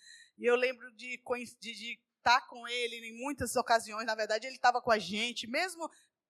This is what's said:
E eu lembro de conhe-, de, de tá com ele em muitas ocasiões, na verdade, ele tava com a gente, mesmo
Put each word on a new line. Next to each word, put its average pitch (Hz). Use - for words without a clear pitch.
E 214
eu 240
lembro 247
de 247
conhe-, 247
de, 214
de 226
tá 247
com 240
ele 240
em 226
muitas 262
ocasiões, 226
na 220
verdade, 220
ele 262
tava 247
com 247
a 220
gente, 214
mesmo 330